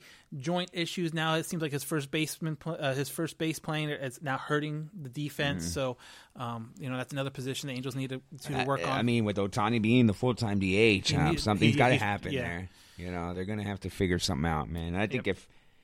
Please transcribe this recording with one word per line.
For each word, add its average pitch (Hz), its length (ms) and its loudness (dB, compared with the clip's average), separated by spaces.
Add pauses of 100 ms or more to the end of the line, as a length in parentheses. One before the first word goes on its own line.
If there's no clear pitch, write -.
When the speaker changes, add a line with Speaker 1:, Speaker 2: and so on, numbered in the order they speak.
(380)
Speaker 1:
joint 175 360 -2
issues, 170 420 -2
now 160 200 2
it 160 120 0
seems 165 160 -4
like 147 80 -2
his 139 120 -4
first 143 280 -4
baseman, 156 440 -2
pl-, - 240 -6
uh, 139 140 0
his 139 160 -2
first - 300 -4
base 160 180 -2
playing 156 320 -4
is 135 320 -6
now 135 160 -2
hurting 151 520 -2 (120)
the 135 80 -10
defense. 143 540 -4
Speaker 2:
Mm-hmm. 87 100 -4
Speaker 1:
So, 131 240 -2 (380)
um, 117 440 -8
you 151 100 -8
know, 127 80 -4
that's 127 140 -8
another 139 200 -4
position 135 380 -6
the 127 40 -6
Angels 127 220 -6
need 135 160 -4
to, 131 100 -6 (220)
to - 160 -4
Speaker 2:
I, - 60 -2
Speaker 1:
work 135 200 0
Speaker 2:
I 113 140 0
Speaker 1:
on. 113 60 2
Speaker 2:
mean, 120 200 4
with 104 120 0
Ohtani 107 440 2
being 117 240 8
the 104 80 6
full-time 107 460 0
D 95 160 2
H, 107 360 6
Speaker 1:
He 76 60 2
Speaker 2:
um, 78 140 4
Speaker 1:
need-, - 80 0
Speaker 2:
something's 107 340 4
Speaker 1:
he, - 40 2
Speaker 2:
gotta 123 160 6
Speaker 1:
he, 127 60 4
Speaker 2:
happen 101 340 0
Speaker 1:
yeah. 127 80 -2
Speaker 2:
there. 87 280 -6 (280)
You 90 140 -8
know, 87 220 -4
they're 92 120 -6
gonna 104 180 -4
have 101 160 -4
to 95 100 -6
figure 87 300 2
something 80 300 0
out, 76 200 0
man. 82 240 -4
And 90 40 -2
I 104 100 0
think 120 180 -4
Speaker 1:
Yep. 95 120 0
Speaker 2:
if, - 100 -20 (360)